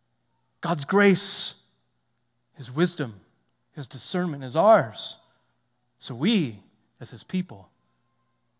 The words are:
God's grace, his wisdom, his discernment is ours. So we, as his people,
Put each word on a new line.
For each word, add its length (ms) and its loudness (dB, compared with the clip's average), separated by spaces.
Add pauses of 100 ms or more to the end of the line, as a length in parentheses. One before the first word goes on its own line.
(600)
God's 240 -2
grace, 760 4 (920)
his 160 -16
wisdom, 500 -2 (520)
his 140 -12
discernment 560 -4
is 120 -12
ours. 640 2 (840)
So 160 -10
we, 480 0 (360)
as 120 -16
his 120 -16
people, 460 -8 (920)